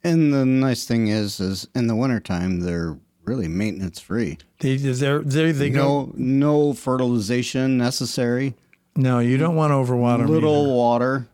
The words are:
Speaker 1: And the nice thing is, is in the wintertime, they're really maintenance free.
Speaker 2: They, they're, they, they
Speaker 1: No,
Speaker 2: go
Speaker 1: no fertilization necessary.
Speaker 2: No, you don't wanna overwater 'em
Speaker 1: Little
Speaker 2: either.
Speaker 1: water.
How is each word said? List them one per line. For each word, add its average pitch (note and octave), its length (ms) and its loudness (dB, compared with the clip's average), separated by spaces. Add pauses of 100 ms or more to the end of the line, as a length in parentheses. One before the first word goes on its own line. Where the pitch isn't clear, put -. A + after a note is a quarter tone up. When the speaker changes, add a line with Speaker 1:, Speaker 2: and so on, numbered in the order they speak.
Speaker 1:
And E3 300 2
the C3+ 100 2
nice C3 400 0
thing A2+ 240 0
is, G#2 320 -2
is F#2+ 340 -4
in A#2+ 120 0
the A2+ 100 0
wintertime, F#2+ 640 -2
they're E2+ 380 -4 (260)
really G#2+ 240 -4
maintenance F#2 500 -6
free. F#2+ 380 -6 (240)
Speaker 2:
They, C3+ 160 0
they're, C#3 440 -2
they, D#3 320 0
they C#3+ 180 0
Speaker 1:
No, C3+ 80 0 (300)
Speaker 2:
go - 100 -14
Speaker 1:
no C#3+ 560 2 (460)
fertilization B2+ 580 -2
necessary. B2 760 -2 (420)
Speaker 2:
No, B2+ 240 2
you A#2+ 180 2
don't E3 180 0
wanna D3+ 180 2
overwater B2 480 2
'em C#3 60 2
Speaker 1:
Little D3+ 360 4
Speaker 2:
either. C#3 80 2
Speaker 1:
water. A#2+ 600 2